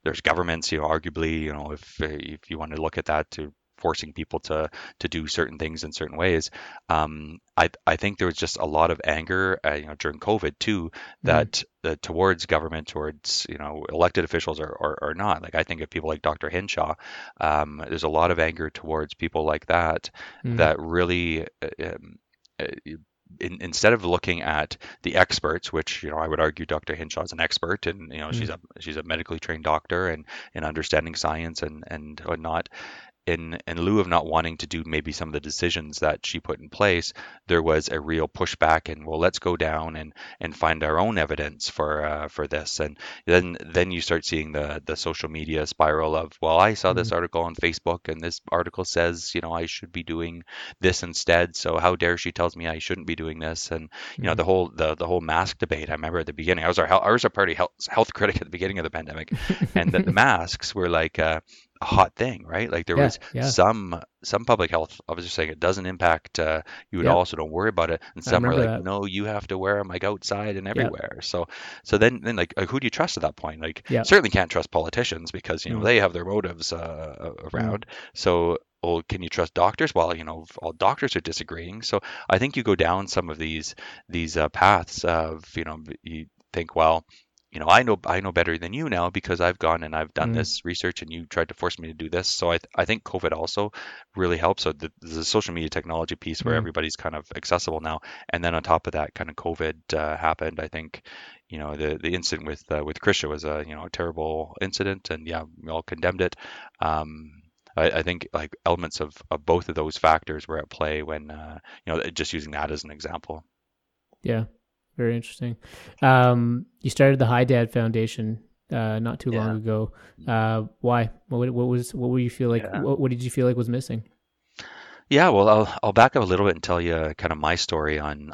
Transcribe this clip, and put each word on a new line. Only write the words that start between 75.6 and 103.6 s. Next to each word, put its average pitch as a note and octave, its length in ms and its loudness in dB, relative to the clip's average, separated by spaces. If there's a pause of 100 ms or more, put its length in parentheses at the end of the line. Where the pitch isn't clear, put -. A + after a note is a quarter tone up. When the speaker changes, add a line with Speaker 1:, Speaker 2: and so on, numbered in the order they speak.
Speaker 1:
you A#2 60 -4
know, A2 80 -4
Speaker 2:
Mm. G#2 40 -2
Speaker 1:
they A#2+ 120 8
have F#2+ 160 6
their F2 120 -4
motives, F2+ 480 -2
uh, D#2+ 480 -8
Speaker 2:
Mm. - 320 -10
Speaker 1:
around. G#2+ 340 -2 (280)
So, E2+ 440 4 (220)
well, E2+ 280 0
can F#2 160 -6
you E2 40 -6
trust - 240 -2
doctors? G#2+ 400 2
Well, E2+ 240 2
you D#2+ 80 -12
know, D#2+ 220 -12 (160)
all E2 100 -6
doctors A#2 440 0
are E2 40 0
disagreeing. E2+ 640 -10
So - 180 -2 (300)
I F#2+ 80 6
think C3+ 180 0
you B2+ 60 -2
go G#2 140 4
down F2+ 320 2
some F2 220 -2
of D#2 60 -8
these, D#2+ 380 -6 (340)
these, E2 280 -4
uh, D2+ 120 2
paths F#2 560 2
of, D#2+ 400 -2 (120)
you E2 80 -6
know, D#2 180 -12 (220)
you D#2+ 220 -10 (260)
think, E2+ 240 -6
"Well, D#2+ 280 6 (460)
you D#2+ 100 -10
know, D2+ 80 0
I A2+ 160 8
know, G#2 200 2
I F2 140 0
know G2 140 -4
better E2+ 260 2
than F2 140 -8
you D3+ 160 -6
now F2+ 220 0
because F2+ 300 -4
I've F2+ 200 2
gone E2 240 2
and D#2 100 -8
I've D#2 180 -4
done F#2+ 200 0
Speaker 2:
Mm. - 20 0
Speaker 1:
this - 300 -2
research F2 380 -4
and D#2+ 100 -14
you E2 120 -10
tried E2 260 -2
to - 40 -12
force - 240 -4
me E2 80 -12
to D#2+ 80 -12
do D#2 160 -8
this." F2 160 0
So - 240 0
I E2+ 80 2
th-, - 160 -8
I F2+ 100 2
think A2 200 -2
covid E2 260 -2
also E2 400 -2 (460)
really F2 220 2
helps. E2+ 260 2
So D#2+ 80 0
the, D2+ 180 -10 (100)
the E2 240 -8
social G2 300 0
media D#2+ 140 -4
technology E2 480 -4
piece - 280 -8
where D#2 100 2
Speaker 2:
Mm. D#2+ 40 2
Speaker 1:
everybody's D#2+ 380 -4
kind D#2 180 -6
of D2+ 220 -12
accessible D#2+ 440 0
now. D#2 200 -6 (280)
And E2+ 140 -2
then E2+ 140 0
on D#2 80 -2
top D#2+ 240 2
of - 60 -6
that, D2+ 200 -4
kind D#2 160 -10
of D#2 60 -16
covid, D#2+ 400 -4 (180)
uh, D#2 220 -2
happened. D#2+ 420 -2
I D#2 80 -6
think, D#2+ 400 -12 (420)
you D#2+ 100 -10
know, D2 180 -8
the, D2+ 200 -2
the E2+ 160 -4
incident D#2+ 360 -4
with, D2+ 240 -10
uh, D2+ 120 -2
with D2+ 140 -8
Krisha F#2+ 300 2
was D2+ 160 -6
a, D2+ 200 -4